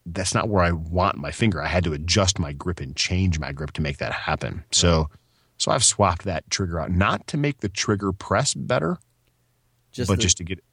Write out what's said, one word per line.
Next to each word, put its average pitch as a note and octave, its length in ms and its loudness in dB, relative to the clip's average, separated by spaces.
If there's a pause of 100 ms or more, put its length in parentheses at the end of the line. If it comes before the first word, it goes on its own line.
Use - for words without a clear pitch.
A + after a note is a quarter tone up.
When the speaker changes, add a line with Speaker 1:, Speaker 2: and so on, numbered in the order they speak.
Speaker 1:
that's F2+ 280 -4
not A2+ 140 0
where G2 160 4
I F2 80 2
want F2 460 0
my - 120 -8
finger. E2+ 320 0
I D#2 60 -2
had E2+ 160 2
to E2+ 80 -2
adjust F2 460 0
my D2 140 -2
grip E2 280 -6
and C2+ 160 -10
change F#2 420 2
my C#2 140 -6
grip C#2+ 200 -8
to D#2 100 -4
make C#2+ 160 -4
that - 140 -4
happen. - 600 -4
So, D#2+ 360 4 (500)
so - 120 0
I've B2+ 140 2
swapped F2+ 400 2
that E2+ 260 -6
trigger E2+ 300 -2
out, D2 100 -4
not G2+ 380 2
to - 80 -4
make C#3+ 240 -2
the G#2 80 -2
trigger G2 440 -2
press G#2 420 0
better, D#3 440 -2 (920)
Speaker 2:
Just - 160 -4
Speaker 1:
but G2 80 4
Speaker 2:
the, E2 60 0
Speaker 1:
just F2+ 160 2
to F2 60 -8
get F2+ 180 -8 (100)